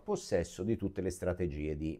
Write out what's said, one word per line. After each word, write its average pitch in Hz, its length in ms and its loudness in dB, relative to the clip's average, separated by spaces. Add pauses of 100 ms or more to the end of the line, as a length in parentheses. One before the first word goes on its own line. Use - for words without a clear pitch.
possesso 90 580 0
di 110 140 4
tutte 98 260 -2
le 92 80 2
strategie 82 640 0
di 78 240 -2